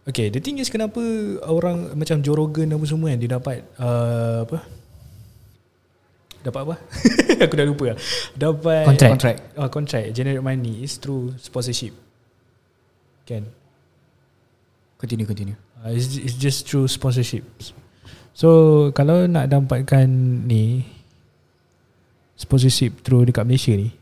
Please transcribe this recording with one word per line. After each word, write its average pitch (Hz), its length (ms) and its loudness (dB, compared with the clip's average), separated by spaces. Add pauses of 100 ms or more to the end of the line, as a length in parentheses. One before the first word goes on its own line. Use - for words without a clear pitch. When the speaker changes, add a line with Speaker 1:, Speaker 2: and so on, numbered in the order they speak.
Speaker 1:
okay, 120 280 -4
the 120 100 -4
thing 277 180 -6
is 262 100 -6
kenapa 220 300 -4 (460)
orang 170 500 -2
macam 156 260 -2
Joe 147 140 0
Rogan 156 380 -2
apa 151 120 -2
semua 156 240 -2
kan, 127 120 -2
dia 120 120 -2
dapat, 127 300 -6 (160)
uh, 117 640 -2
apa? 151 160 -6 (1800)
Dapat 123 220 -8
apa? 165 120 -8 (340)
<laughs> - 340 2
Aku 160 100 0
dah 147 140 2
lupa 143 200 -4
lah. 113 100 -4 (360)
Dapat 156 540 0
Speaker 2:
Contract. 135 260 8
Speaker 3:
Contract. 127 260 0 (160)
Speaker 1:
Oh, 135 140 -6
contract. 123 400 -6
Generate 131 320 -4
money 123 400 -6
is 143 160 -12
through 131 400 -8
sponsorship. 120 560 -8 (1300)
Kan? 107 220 -10 (1500)
Speaker 3:
Continue, 110 280 -6
continue. 101 280 -8 (240)
Speaker 1:
Uh, 113 160 -8
it's, 127 240 -4
it's 127 180 -6
just 135 300 -2
through 135 220 0
sponsorship. 123 580 -2 (840)
So, - 160 2 (420)
kalau 165 380 2
nak 147 220 0
dapatkan 135 580 4 (360)
ni, 117 380 2 (1500)
sponsorship 127 680 0
through 123 260 4
dekat 117 180 0
Malaysia 123 260 2
ni 104 300 0